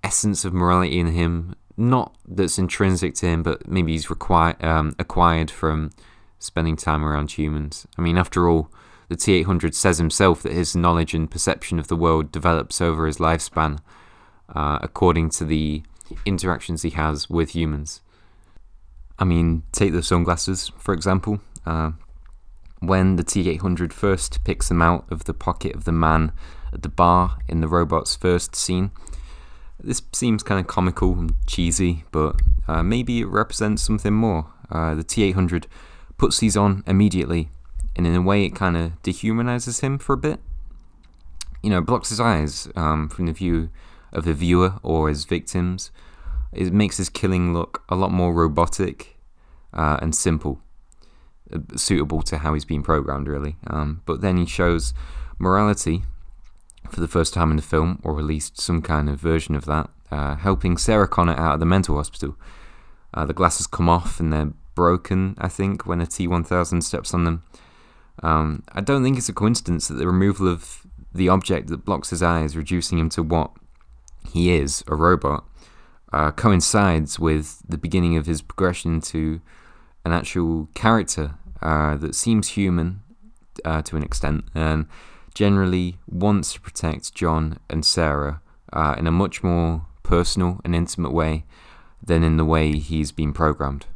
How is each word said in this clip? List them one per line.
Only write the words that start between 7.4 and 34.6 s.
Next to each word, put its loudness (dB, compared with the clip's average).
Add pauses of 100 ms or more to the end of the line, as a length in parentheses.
I -2
mean, 2
after 2
all, 2 (380)
the -6
T 4
eight 4
hundred 0
says 2
himself 4
that -4
his -2
knowledge 2
and -2
perception -4
of -6
the -2
world 2
develops 0
over 0
his -4
lifespan, 0 (760)
uh, -2
according 2
to -4
the -2 (420)
interactions -2
he -2
has -2
with -2
humans. -4 (1160)
I 2
mean, 2 (100)
take 2
the 0
sunglasses, 0
for -2
example. 0 (240)
Uh, -2 (880)
when 4
the 0
T 0
eight -2
hundred 0
first 0
picks -2
them 4
out 4
of -8
the -6
pocket -4
of -8
the 0
man 2 (400)
at -10
the -6
bar 4 (100)
in 0
the 0
robot's 0
first 0
scene, -2 (920)
this -6 (100)
seems 0
kinda 0
comical 0
and 0 (120)
cheesy, 0
but, 2 (260)
uh, 2
maybe 0
it -2
represents 0
something 2
more. 2 (240)